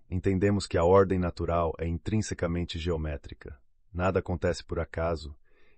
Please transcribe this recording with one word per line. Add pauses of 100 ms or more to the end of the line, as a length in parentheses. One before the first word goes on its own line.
entendemos
que
a
ordem
natural
é
intrinsecamente
geométrica. (360)
Nada
acontece
por
acaso, (420)